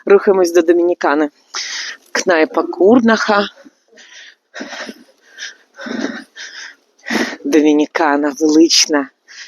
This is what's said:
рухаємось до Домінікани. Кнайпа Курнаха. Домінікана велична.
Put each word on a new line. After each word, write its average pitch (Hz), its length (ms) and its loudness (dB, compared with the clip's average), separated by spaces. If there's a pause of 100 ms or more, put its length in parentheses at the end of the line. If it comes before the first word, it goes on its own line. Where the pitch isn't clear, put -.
рухаємось 190 460 4
до 170 100 4
Домінікани. 170 680 0 (840)
Кнайпа 165 500 0
Курнаха. 214 880 2 (4000)
Домінікана 147 960 0
велична. 156 680 2 (400)